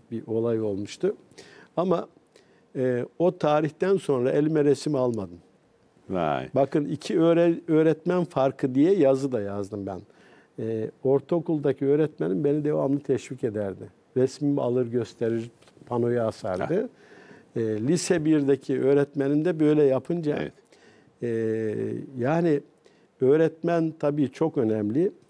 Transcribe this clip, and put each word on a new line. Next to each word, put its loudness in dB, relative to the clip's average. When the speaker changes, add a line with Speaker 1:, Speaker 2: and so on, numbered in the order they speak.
Speaker 1:
bir -10
olay -2
olmuştu. -4
Ama, -2
e, 0
o 2
tarihten 2
sonra 0
elime 2
resim 0
almadım. -2
Speaker 2:
Vay. -2
Speaker 1:
Bakın 0
iki -4
öğre-, 4
öğretmen 2
farkı -2
diye 4
yazı 2
da -2
yazdım -6
ben. -8
E, -6
ortaokuldaki 0
öğretmenim 0
beni 0
devamlı 0
teşvik -4
ederdi. -4
Resmimi 0
alır 0
gösterir, -4
panoya 0
asardı. -4
Speaker 2:
Ha. -6
Speaker 1:
E, -2
lise 0
birdeki 2
öğretmenim 2
de -2
böyle 4
yapınca, 0
Speaker 2:
Evet. -6
Speaker 1:
e, -4
yani 2
öğretmen 2
tabii 0
çok -2
önemli. 0